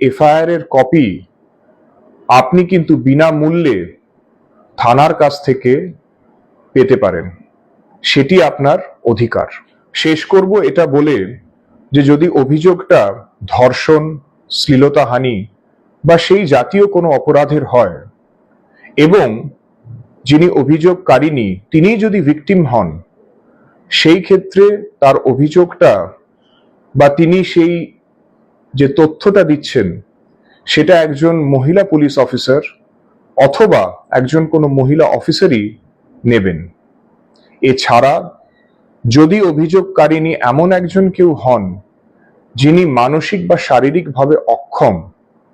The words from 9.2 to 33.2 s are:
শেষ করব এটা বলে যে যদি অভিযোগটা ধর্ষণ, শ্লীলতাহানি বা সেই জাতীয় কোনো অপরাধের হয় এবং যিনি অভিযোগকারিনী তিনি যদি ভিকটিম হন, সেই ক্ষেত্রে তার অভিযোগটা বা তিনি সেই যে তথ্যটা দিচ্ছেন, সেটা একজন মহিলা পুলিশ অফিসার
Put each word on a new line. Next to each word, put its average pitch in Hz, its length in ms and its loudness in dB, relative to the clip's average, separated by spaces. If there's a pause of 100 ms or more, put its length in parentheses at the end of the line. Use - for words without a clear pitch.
শেষ 160 300 -2
করব 190 280 0 (100)
এটা 160 240 0
বলে 143 540 -2 (520)
যে 143 100 2
যদি 147 260 2
অভিযোগটা 147 1000 0 (180)
ধর্ষণ, 151 720 0 (320)
শ্লীলতাহানি 131 960 0 (580)
বা 165 140 4
সেই 190 280 0
জাতীয় 143 400 2
কোনো 175 240 -2
অপরাধের 143 540 0
হয় 113 320 0 (1000)
এবং 143 540 2 (760)
যিনি 151 240 4
অভিযোগকারিনী 147 1120 0 (100)
তিনি 185 260 2
যদি 208 240 -2
ভিকটিম 151 460 0
হন, 90 360 -4 (880)
সেই 170 320 2
ক্ষেত্রে 196 680 0 (100)
তার 139 160 4
অভিযোগটা 143 960 0 (840)
বা 143 120 4
তিনি 170 360 0
সেই 170 520 -2 (800)
যে 135 140 0
তথ্যটা 165 560 0
দিচ্ছেন, 120 560 -4 (640)
সেটা 160 380 2
একজন 156 340 -2
মহিলা 147 480 0
পুলিশ 151 340 0
অফিসার 131 440 -2 (760)